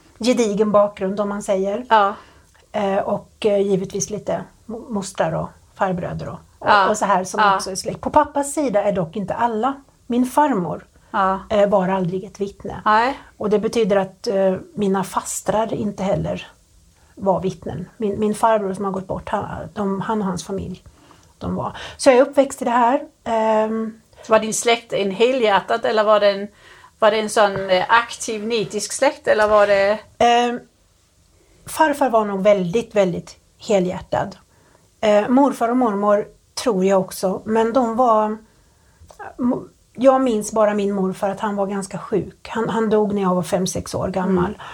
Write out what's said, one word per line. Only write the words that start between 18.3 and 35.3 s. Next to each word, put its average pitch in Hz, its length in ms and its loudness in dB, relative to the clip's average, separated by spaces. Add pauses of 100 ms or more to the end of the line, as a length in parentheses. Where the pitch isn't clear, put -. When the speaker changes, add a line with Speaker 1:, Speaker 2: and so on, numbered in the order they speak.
Speaker 1:
farbror 214 380 2
som 196 120 -6
har 190 60 -4
gått 190 160 -8
bort, - 220 -8
han, 202 160 -4 (280)
de, 196 280 -2
han 220 200 -2
och 190 60 -2
hans 175 160 -4
familj, 180 400 -10 (540)
de 87 180 -6
var. - 220 -6 (200)
Så - 120 -4
jag 247 80 2
är 254 40 4
uppväxt 277 400 -2
i 254 40 -8
det 240 60 -4
här. 247 300 0 (220)
Ehm, 220 760 -4 (280)
Speaker 2:
Var 220 100 4
din 214 140 -4
släkt 233 400 -2
en 196 180 -2
helhjärtat 226 760 2
eller 220 180 2
var 214 160 4
det 202 120 4
en, 202 160 -6 (520)
var 214 120 6
det 220 80 0
en 214 100 -2
sån, 196 400 2
eh, 185 200 4
aktiv 226 580 0
nitisk 214 460 -4
släkt - 340 0
eller 214 200 4
var 208 200 6
det? 202 320 2 (180)
Speaker 1:
Ehm, 240 420 4 (1040)
farfar 294 440 0
var 220 160 2
nog 196 180 -4
väldigt, 202 520 0
väldigt 180 420 -2 (200)
helhjärtad. 180 800 -2 (640)
Eh, 208 280 4
morfar 254 400 4